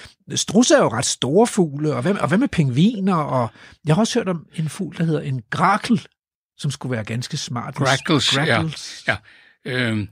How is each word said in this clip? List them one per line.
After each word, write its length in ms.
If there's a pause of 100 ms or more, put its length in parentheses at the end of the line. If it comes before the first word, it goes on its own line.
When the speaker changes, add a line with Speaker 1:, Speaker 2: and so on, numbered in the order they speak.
(360)
Speaker 1:
strudse 400
er 40
jo 80
ret 180
store 420
fugle, 480
og 60
hvad, 140
og 120
hvad 100
med 100
pingviner? 680
Og 340 (360)
jeg 100
har 60
også 180
hørt 100
om 160 (100)
en 140
fugl, 280
der 60
hedder 180
en 280
grakel, 580 (500)
som 140
skulle 240
være 80
ganske 340
smart. 380
Speaker 2:
Grackles, 600
ja. 100
Speaker 1:
Grackles. 600
Speaker 2:
Ja. 80 (500)
Øhm, 460